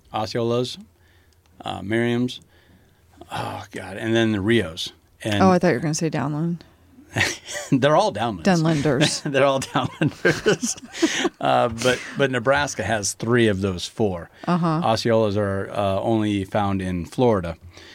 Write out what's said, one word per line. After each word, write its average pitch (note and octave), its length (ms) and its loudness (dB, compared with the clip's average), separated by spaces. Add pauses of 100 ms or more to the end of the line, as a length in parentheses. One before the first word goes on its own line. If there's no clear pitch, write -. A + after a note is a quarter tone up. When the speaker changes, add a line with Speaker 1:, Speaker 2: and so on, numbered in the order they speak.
(120)
Speaker 1:
Osceolas, A#2 680 -2 (840)
uh, G2 220 -8
Merriam's, A#2+ 580 -2 (920)
oh, G#2 380 -8
God, F#2+ 260 -12
and A2+ 200 -2
then A2+ 160 4
the G2+ 80 0
Rios. F#2+ 520 0 (300)
And G#2 200 0
Speaker 2:
Oh, F#3+ 80 6
I F3+ 100 4
thought F3+ 80 2
you D3 60 4
were B2 60 -2
gonna D3+ 140 -2
say D#3+ 140 -2
Downland. D3+ 560 -4 (520)
Speaker 1:
<laughs> - 560 -4
They're C#3+ 240 4
all G3 160 4
downlands. G#2 320 -4
Speaker 2:
Downlanders. D#3 760 2
Speaker 1:
<laughs> - 40 -10
They're C#3 200 2
all C3+ 160 2
downlanders. - 1200 0
<laughs> B3 60 -20 (520)
Uh, B2+ 300 2
but, A#2+ 320 0 (160)
but C#3 140 2
Nebraska C3 520 0
has G#2 300 -2
three A#2 340 4
of G2+ 140 2
those F#2+ 260 -2
four. F2+ 440 -4 (180)
Speaker 2:
Uh-huh. E3+ 340 0
Speaker 1:
Osceolas A2+ 540 2
are, G2 340 -2
uh, G2 300 -2
only G#2+ 440 0
found G2 360 -2
in F2+ 240 -4
Florida. F#2+ 520 0 (380)